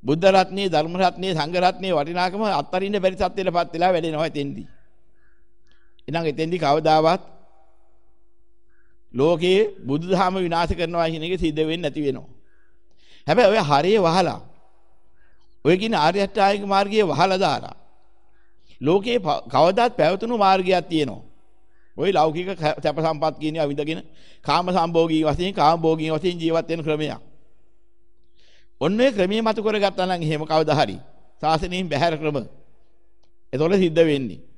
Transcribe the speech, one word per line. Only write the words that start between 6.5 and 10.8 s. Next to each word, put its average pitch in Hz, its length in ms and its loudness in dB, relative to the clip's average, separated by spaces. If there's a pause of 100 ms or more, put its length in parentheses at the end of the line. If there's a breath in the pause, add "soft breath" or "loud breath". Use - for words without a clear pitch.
කවදාවත් 156 640 4 (1900)
ලෝකයේ 175 560 2 (120)
බුදුදහම 175 560 0
විනාශ 170 360 -2
කරනවා 170 360 -2